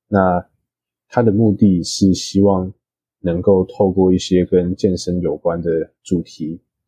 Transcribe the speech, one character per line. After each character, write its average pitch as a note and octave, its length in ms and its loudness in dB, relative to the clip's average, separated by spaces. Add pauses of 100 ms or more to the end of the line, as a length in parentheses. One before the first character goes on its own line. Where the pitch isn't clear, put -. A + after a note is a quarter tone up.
那 F#2 380 0 (640)
它 B2+ 140 0
的 A2+ 100 2
目 G#2+ 200 2
的 F#2+ 300 2
是 F#2+ 320 0
希 - 260 -4
望 G2 320 0 (480)
能 F2 220 -4
够 F#2 240 2
透 F#2+ 260 0
过 F#2 180 2
一 F#2 60 2
些 F2+ 260 0
跟 F2+ 320 0
健 F#2+ 220 -2
身 F2+ 240 -6
有 D#2 160 -4
关 E2+ 240 -4
的 E2 320 -4 (100)
主 E2+ 200 -4
题， D#2+ 400 -14 (240)